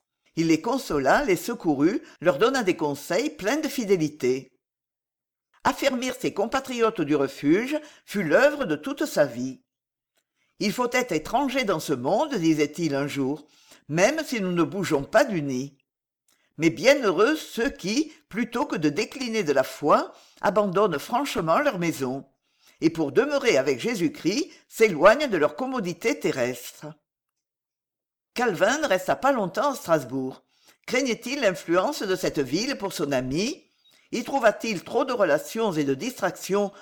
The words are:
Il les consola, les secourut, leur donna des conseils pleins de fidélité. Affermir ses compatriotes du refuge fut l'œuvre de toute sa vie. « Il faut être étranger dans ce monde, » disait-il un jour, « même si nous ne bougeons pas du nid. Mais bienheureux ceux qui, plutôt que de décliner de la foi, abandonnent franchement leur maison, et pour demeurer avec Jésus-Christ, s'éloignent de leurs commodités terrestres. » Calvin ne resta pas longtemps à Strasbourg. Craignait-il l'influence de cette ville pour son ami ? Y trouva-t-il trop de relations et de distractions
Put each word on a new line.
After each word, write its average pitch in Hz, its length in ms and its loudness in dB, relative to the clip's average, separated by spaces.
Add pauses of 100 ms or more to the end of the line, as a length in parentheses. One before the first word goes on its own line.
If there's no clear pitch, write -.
(360)
Il 165 120 2
les 160 120 4
consola, 214 640 2
les 196 120 2
secourut, 175 680 0 (180)
leur 170 160 2
donna 254 280 2
des 180 120 2
conseils 170 540 -2
pleins 269 260 -2
de 302 120 -2
fidélité. 156 840 0 (1120)
Affermir 254 540 0
ses - 160 -2
compatriotes 226 640 0
du 147 160 2
refuge 170 600 0 (260)
fut 196 200 -4
l'œuvre 254 420 4
de 156 100 -2
toute 277 300 -4
sa 156 180 2
vie. « 127 380 -8 (960)
Il 196 140 0
faut 247 200 -2
être 247 200 0
étranger 254 520 0
dans 180 160 0
ce 156 140 -2
monde, » 202 420 0
disait-il 156 580 2
un 139 120 -2
jour, « 139 400 -4 (420)
même 208 360 2
si 240 160 -6
nous 185 120 -2
ne 175 100 2
bougeons 151 400 -2
pas - 220 4
du 196 180 -4
nid. 139 340 -6 (800)
Mais 160 120 2
bienheureux 214 640 2
ceux 254 340 -4
qui, 226 420 -4 (160)
plutôt 240 380 -4
que 294 100 -4
de 151 140 0
décliner 226 540 -4
de 147 80 2
la 131 120 2
foi, 202 480 0 (280)
abandonnent 196 580 2
franchement 226 600 -2
leur 277 200 0
maison, 139 480 -4 (540)
et 160 100 4
pour 151 220 -2
demeurer 247 460 2
avec 131 220 2
Jésus-Christ, 190 720 -2 (180)
s'éloignent 214 600 4
de 202 80 -2
leurs 147 200 0
commodités 254 640 -4
terrestres. » 127 680 -4 (1500)
Calvin 226 440 2
ne 311 80 -2
resta 185 300 0
pas 269 160 2
longtemps 254 400 0
à - 20 -6
Strasbourg. 131 680 -2 (420)
Craignait-il 254 540 -2
l'influence 185 640 0
de 185 140 0
cette 160 220 -4
ville 165 400 -2
pour 196 140 -6
son 143 200 -4
ami ? 139 520 -2 (460)
Y 226 140 -4
trouva-t-il 226 600 0
trop 254 200 0
de 262 80 -4
relations 202 600 0
et 151 120 0
de 139 100 2
distractions 196 880 -4